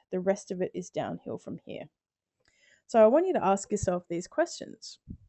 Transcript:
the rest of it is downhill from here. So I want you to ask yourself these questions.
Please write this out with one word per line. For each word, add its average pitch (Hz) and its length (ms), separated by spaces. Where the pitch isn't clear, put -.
the 185 80
rest 196 320
of 180 100
it 180 140
is 180 160
downhill 120 480
from - 200
here. - 300
So 226 140
I 214 40
want 311 200
you 370 80
to - 100
ask 190 260
yourself 180 380
these 170 180
questions. - 720